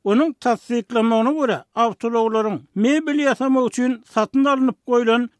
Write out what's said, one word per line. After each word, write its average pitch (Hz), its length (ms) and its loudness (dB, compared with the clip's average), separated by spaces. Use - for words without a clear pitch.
Onuň 254 360 2
tasdiklamagyna 226 920 0
görä, 254 320 -2
awtologlaryň 226 800 -2
mebel 294 460 0
ýasama 262 460 0
üçin 247 360 -2
satyn 262 320 0
alynıp 262 320 0
goýulan 240 420 2